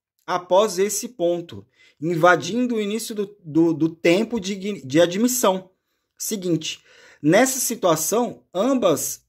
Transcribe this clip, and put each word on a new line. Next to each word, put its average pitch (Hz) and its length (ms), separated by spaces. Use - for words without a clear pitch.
após 180 540
esse 208 300
ponto, 170 560
invadindo 180 760
o 220 60
início 214 320
do, 208 300
do, 160 300
do 156 160
tempo 208 500
de 196 160
gui-, 190 300
de 135 160
admissão. 190 680
Seguinte, 180 640
nessa 226 380
situação, 196 840
ambas 202 760